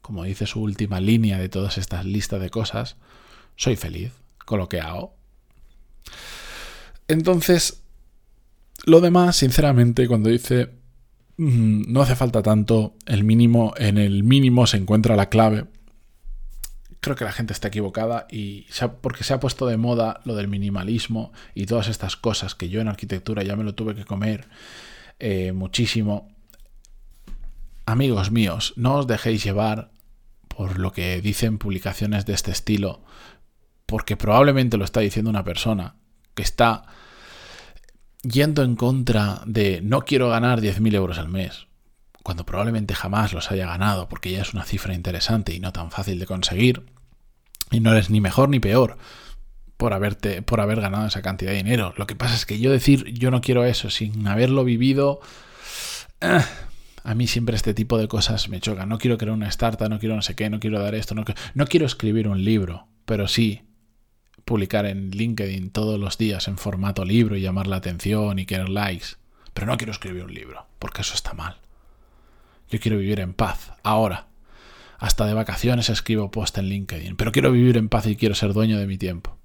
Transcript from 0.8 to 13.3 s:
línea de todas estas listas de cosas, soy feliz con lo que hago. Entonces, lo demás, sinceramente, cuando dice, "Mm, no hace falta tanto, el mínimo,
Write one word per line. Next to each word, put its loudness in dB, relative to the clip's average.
línea 4
de -4
todas -4
estas -6
listas -4
de -6
cosas, -6
soy 0
feliz -8
con -2
lo -4
que -4
hago. -10
Entonces, 2
lo 10
demás, 6
sinceramente, 6
cuando 4
dice, 2
"Mm, 4
no 4
hace 4
falta 2
tanto, 4
el 2
mínimo, 6